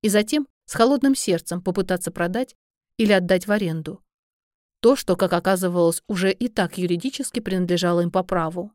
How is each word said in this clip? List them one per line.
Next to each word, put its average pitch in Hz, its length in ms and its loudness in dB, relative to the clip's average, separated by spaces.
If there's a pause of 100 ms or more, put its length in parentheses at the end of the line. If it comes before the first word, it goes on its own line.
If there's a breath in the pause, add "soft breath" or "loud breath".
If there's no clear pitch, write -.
И 220 60 2
затем 214 380 0 (200)
с - 80 -14
холодным 269 400 4
сердцем 175 460 -4
попытаться 185 500 -4
продать 185 440 -4 (440)
или 214 140 4
отдать 185 340 2
в 208 60 0
аренду 185 500 -4 (800)
то, 254 160 6
что, - 200 0
как 180 160 0
оказывалось, 175 760 0
уже 190 260 0
и 240 160 -4
так 185 300 -2
юридически 180 640 -4
принадлежало 180 600 0
им 175 100 0
по 185 120 0
праву 180 520 -4